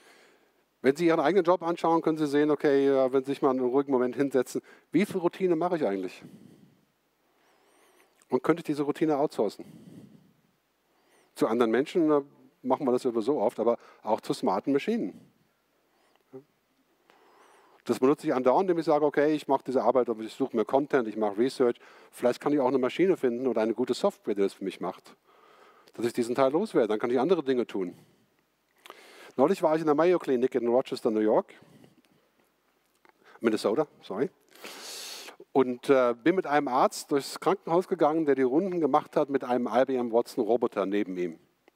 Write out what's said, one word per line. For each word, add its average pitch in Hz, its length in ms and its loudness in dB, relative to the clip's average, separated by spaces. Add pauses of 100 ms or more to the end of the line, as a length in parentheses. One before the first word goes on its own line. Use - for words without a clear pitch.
(800)
Wenn 135 160 2
Sie 170 80 0
Ihren 165 160 4
eigenen 170 240 2
Job 175 180 2
anschauen, 165 380 0
können 156 160 0
Sie 156 100 -2
sehen, 147 240 2
okay, 139 360 2
ja, 131 260 2
wenn 135 120 0
Sie 139 80 -4
sich 131 100 -4
mal 143 80 4
einen 131 100 0
ruhigen 139 320 0
Moment 123 240 0
hinsetzen, 131 460 -2 (280)
wie 190 140 2
viel 190 140 -4
Routine 175 360 0
mache 175 220 -2
ich 147 80 -2
eigentlich? 98 400 -6 (2000)
Und 127 120 0
könnte 160 180 0
ich - 40 -16
diese 147 200 -4
Routine 147 340 -2
outsourcen? - 480 -4 (1700)
Zu 147 100 0
anderen 117 240 2
Menschen, 151 380 0
da 147 140 2 (380)
machen 147 260 -2
wir 120 60 2
das 123 100 0
sowieso 117 380 -2
oft, 113 200 -2
aber 113 180 -2 (240)
auch 113 180 -2
zu - 140 -8
smarten - 400 -2
Maschinen. 147 440 -4 (2750)
Das 113 140 -2
benutze 139 280 2
ich 147 80 0
andauernd, 131 340 2
indem 165 120 0
ich 156 40 -6
sage, 151 220 2
okay, 147 260 2
ich 151 160 -4
mache 135 160 0
diese 127 180 0
Arbeit, 120 280 2
aber 110 120 -6
ich 107 120 -10
suche 131 200 -4
mir 113 120 0
Content, 135 420 0
ich 101 80 -10
mache 107 220 -2
Research. 123 380 0 (340)
Vielleicht - 300 -2
kann 143 120 -2
ich 147 80 2
auch 123 80 2
eine 139 100 2
Maschine 156 380 0
finden 123 300 -2
oder 113 160 0
eine 110 100 2
gute 123 220 -2
Software, - 400 -4
die 98 80 -2
das 98 100 0
für - 120 -12
mich 92 160 -8
macht, - 360 -10 (760)
dass 110 100 -4
ich 117 80 -2
diesen 120 220 -2
Teil 135 180 2
loswerde. 160 360 0
Dann 107 100 -2
kann 120 120 -4
ich 127 100 0
andere 165 220 0
Dinge 127 240 -2
tun. 90 300 -8 (1400)
Neulich 170 260 2
war 156 140 2
ich 160 40 -4
in 160 60 -6
der 147 80 4
Mayo 170 240 4
Clinic 131 380 0
in 117 120 -2
Rochester, 123 420 0
New 107 100 0
York. 110 340 0 (1900)
Minnesota, 113 460 0 (160)
sorry. - 260 -4 (1200)
Und, 127 380 0
äh, 127 240 4
bin 156 220 0
mit 185 100 -2
einem 147 220 0
Arzt 143 420 0
durchs 139 300 -4
Krankenhaus 175 480 0
gegangen, 165 360 0
der 139 120 2
die 135 60 0
Runden 175 380 0
gemacht 147 360 0
hat 147 140 0
mit 139 120 -2
einem 123 240 -2
I 120 180 2
B 131 120 -2
M 123 160 -4
Watson 117 320 0
Roboter 113 420 0
neben 98 300 -2
ihm. 87 240 -6 (360)